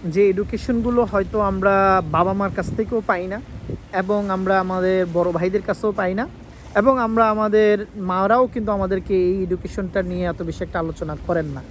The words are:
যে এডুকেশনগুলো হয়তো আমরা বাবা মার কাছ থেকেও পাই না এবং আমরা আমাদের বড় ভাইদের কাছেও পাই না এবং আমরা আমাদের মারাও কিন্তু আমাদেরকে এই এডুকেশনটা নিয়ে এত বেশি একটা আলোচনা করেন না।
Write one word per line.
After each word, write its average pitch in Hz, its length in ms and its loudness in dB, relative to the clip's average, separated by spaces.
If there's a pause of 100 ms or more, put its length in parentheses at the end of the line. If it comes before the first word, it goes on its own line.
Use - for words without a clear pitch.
যে 190 240 4
এডুকেশনগুলো 233 760 0
হয়তো 196 340 -2
আমরা 196 600 4 (100)
বাবা 175 220 2
মার 196 220 -2
কাছ 185 200 -6
থেকেও 220 320 -2
পাই 180 200 0
না 196 140 -8 (520)
এবং 202 360 0
আমরা 190 300 2
আমাদের 185 540 0
বড় 175 180 2
ভাইদের 185 300 0
কাছেও 214 300 -2
পাই 190 220 -2
না 226 140 -2 (480)
এবং 254 240 4
আমরা 226 300 4
আমাদের 214 560 4 (100)
মারাও 196 520 2
কিন্তু 214 240 -4
আমাদেরকে 190 440 -2
এই 185 280 2
এডুকেশনটা 185 600 -4
নিয়ে 180 220 -4
এত 170 160 -4
বেশি 170 220 -6
একটা 175 160 -6
আলোচনা 156 380 -6 (100)
করেন 170 180 0
না। 139 260 -8